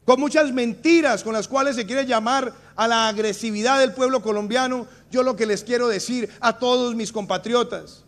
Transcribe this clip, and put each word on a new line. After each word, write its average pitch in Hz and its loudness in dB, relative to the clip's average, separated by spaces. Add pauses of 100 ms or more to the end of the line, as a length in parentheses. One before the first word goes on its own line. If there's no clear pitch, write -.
Con 254 6
muchas 294 2
mentiras 254 2
con 220 -4
las 214 -4
cuales 269 0
se 233 -4
quiere 262 -4
llamar 247 0 (240)
a 220 0
la 226 2
agresividad 214 0
del 262 4
pueblo 254 0
colombiano, 220 -2 (240)
yo 254 2
lo 254 2
que 220 0
les 208 -2
quiero 240 0
decir 220 -4 (100)
a 226 0
todos 247 0
mis 226 -6
compatriotas, 202 -4